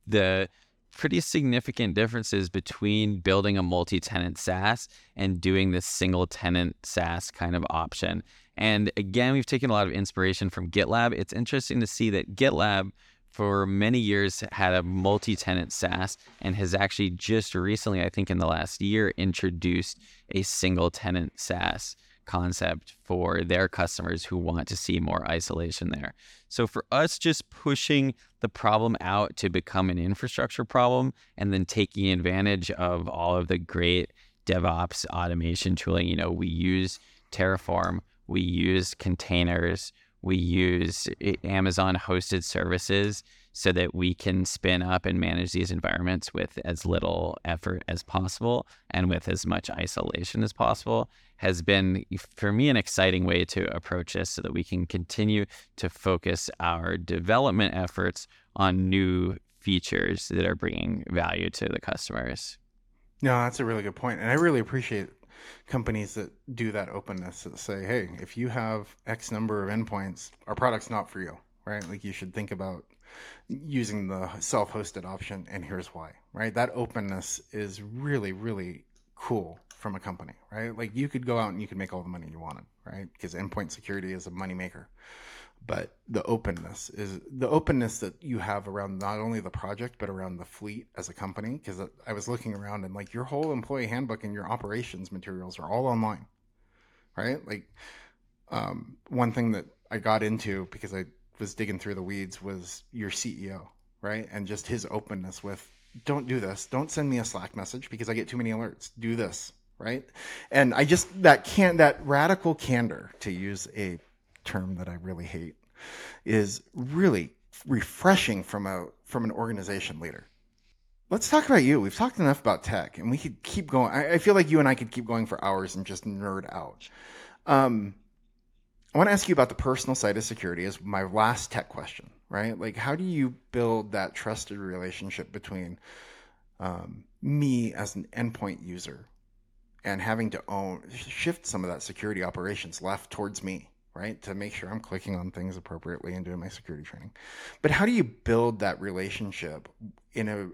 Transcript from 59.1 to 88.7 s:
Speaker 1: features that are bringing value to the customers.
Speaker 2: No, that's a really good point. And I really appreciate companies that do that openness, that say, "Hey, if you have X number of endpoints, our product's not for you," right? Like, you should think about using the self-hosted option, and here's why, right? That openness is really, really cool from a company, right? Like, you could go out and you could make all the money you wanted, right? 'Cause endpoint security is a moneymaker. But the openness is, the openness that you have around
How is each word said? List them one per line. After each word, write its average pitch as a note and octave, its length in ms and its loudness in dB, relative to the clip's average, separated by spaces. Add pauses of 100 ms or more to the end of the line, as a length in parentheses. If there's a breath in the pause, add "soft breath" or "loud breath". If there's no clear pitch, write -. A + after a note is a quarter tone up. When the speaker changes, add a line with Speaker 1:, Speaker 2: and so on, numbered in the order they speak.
Speaker 1:
features - 720 0
that F2+ 180 2
are F2 80 2
bringing E2+ 560 -4
value F2 400 0
to - 160 -4
the - 140 -4
customers. - 760 -6 (640)
Speaker 2:
No, C3 120 4 (100)
that's A#2+ 180 -2
a B2+ 40 0
really A2+ 180 0
good G2+ 140 -6
point. A2+ 240 -4
And A2+ 100 0
I C3 40 4
really D#3 260 6
appreciate A#2 480 -4 (580 loud breath)
companies A2 480 -2
that G#2 160 -8 (240)
do A2+ 180 -2
that G2+ 160 -4
openness, F#2 560 -10
that - 140 -14
say, G2 260 -8
"Hey, G2+ 260 -2 (100)
if - 160 -14
you A#2+ 120 -2
have A2 460 -4 (120)
X A2+ 260 -6
number G#2+ 300 -2
of F#2+ 80 -4
endpoints, G#2 600 -6 (160)
our G#2+ 80 -4
product's A#2 360 0
not G#2+ 200 -4
for G2 100 -10
you," F2 160 -10 (280)
right? G#2 240 -6
Like, G2 160 -10
you G2+ 80 -6
should F#2 200 -10
think G#2 180 -6
about F#2+ 340 -8 (640 loud breath)
using A#2+ 600 -4
the F#2 300 -4
self-hosted G2+ 640 -2
option, F#2+ 460 -10
and F#2+ 140 -8
here's F#2 240 -8
why, D#2+ 240 -16 (200)
right? A2 220 -4
That A#2+ 200 2
openness G#2+ 640 -6 (120)
is G#2 300 -8
really, A#2 500 -4
really F#2+ 520 -8 (300)
cool F2 440 -4 (180)
from G#2 180 -8
a F#2 60 -10
company, F2 340 -12 (180)
right? A2 240 -8
Like, A2 180 -8
you C#3 140 -2
could B2+ 180 -6
go A#2+ 120 0
out G#2+ 120 0
and F#2 100 -6
you G#2 60 -8
could F#2+ 120 -10
make F#2+ 140 -6
all F2+ 100 -6
the F2 60 -12
money E2+ 220 -10
you D#2+ 80 -16
wanted, D#2 260 -12 (200)
right? F#2+ 240 -14 (100)
'Cause E2+ 160 -10
endpoint F#2+ 380 -6
security F#2+ 400 -8
is F#2 140 -10
a F#2 40 -12
moneymaker. F#2 560 -10 (800 loud breath)
But - 320 -6 (100)
the G#2 140 -2
openness F#2+ 680 -4
is, G2 300 -8 (100)
the C3 180 -2
openness C#3 500 2
that F#2+ 240 -8
you B2+ 160 -4
have G2+ 280 -4
around G2 320 -6